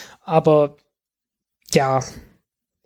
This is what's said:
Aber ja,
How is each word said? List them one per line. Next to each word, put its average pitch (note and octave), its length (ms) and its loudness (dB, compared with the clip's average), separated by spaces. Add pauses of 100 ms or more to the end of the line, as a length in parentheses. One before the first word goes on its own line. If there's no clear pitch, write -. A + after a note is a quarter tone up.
(220)
Aber D#3 540 0 (960)
ja, C3+ 300 0 (840)